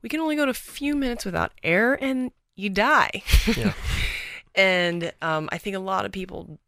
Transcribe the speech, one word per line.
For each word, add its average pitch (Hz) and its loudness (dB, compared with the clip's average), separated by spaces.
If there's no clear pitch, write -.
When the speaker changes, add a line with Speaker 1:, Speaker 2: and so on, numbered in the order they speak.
Speaker 1:
We 233 -12
can 302 -2
only 311 0
go 294 4
to 262 2
a 240 -2
few - -4
minutes 247 -2
without 170 -2
air 214 2
and 254 -2
you 196 -4
die. 208 2
<laughs> 226 4
Speaker 2:
Yeah. 110 0
Speaker 1:
And, 175 2
um, 156 -2
I 175 -6
think 196 -6
a 190 -6
lot 190 -2
of 196 -6
people 185 -12